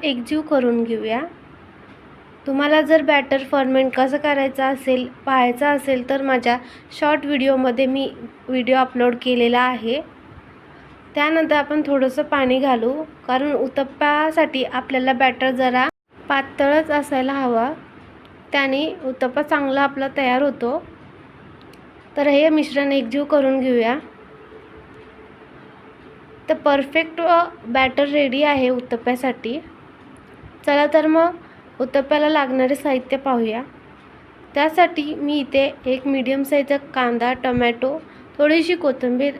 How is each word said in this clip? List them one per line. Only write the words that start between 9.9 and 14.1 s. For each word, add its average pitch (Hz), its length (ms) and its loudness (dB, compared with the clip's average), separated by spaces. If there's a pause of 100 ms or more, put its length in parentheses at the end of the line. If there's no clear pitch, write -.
त्यानंतर 302 400 2
आपण 294 300 0
थोडंसं 277 380 0
पाणी 262 360 0
घालू, 262 440 0 (240)
कारण 269 240 0
उत्तप्पासाठी 294 1120 0